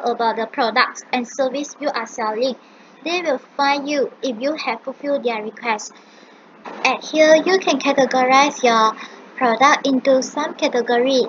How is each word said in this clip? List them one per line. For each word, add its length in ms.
about 320
the 100
products 580
and 140
service 520
you 100
are 180
selling. 480
They 160
will 160
find 500
you 240
if 200
you 140
have 260
fulfilled 420
their 180
request. 520
At 220
here, 300
you 240
can 200
categorize 840
your 360
product 500
into 360
some 320
category, 720